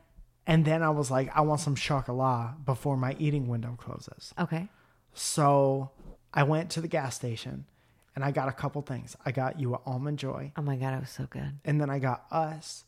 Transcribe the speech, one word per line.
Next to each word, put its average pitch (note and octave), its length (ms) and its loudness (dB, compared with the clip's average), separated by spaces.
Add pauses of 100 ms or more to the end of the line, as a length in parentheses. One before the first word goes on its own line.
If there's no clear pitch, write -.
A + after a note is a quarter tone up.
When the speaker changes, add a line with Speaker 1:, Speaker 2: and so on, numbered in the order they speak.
(460)
Speaker 1:
And D#3+ 180 8
then D#3+ 180 4
I D#3 80 4
was D3 200 2
like, C3 240 2
"I D#3 80 4
want D3+ 180 4
some C#3+ 140 0
chocolat B2+ 920 0
before C3+ 320 0
my B2+ 220 0
eating D3 300 2
window A#2+ 300 -2
closes." - 600 -14
Speaker 2:
Okay. E3+ 300 -2 (440)
Speaker 1:
So C#3 760 4 (420)
I D3 100 4
went D#3 300 2
to E3 80 -4
the E3 80 -4
gas C#3 260 -2
station C3 520 -6 (480)
and C3+ 100 -4
I C#3+ 60 0
got C3+ 180 0
a B2+ 40 -2
couple C#3+ 300 -4
things. - 420 -10
I C3 80 -2
got C3 280 -2
you B2 140 0
an B2 120 -4
Almond C#3 320 -4
Joy. C3+ 380 -6
Speaker 2:
Oh D#3 60 -4
my C#3+ 140 0
God, C3 180 -2
it C3 60 -4
was C3 100 -8
so C3+ 200 -8
good. C#3 340 -8
Speaker 1:
And D3 160 4
then C#3+ 100 2
I C#3 80 0
got B2+ 320 0
us D#3+ 580 -4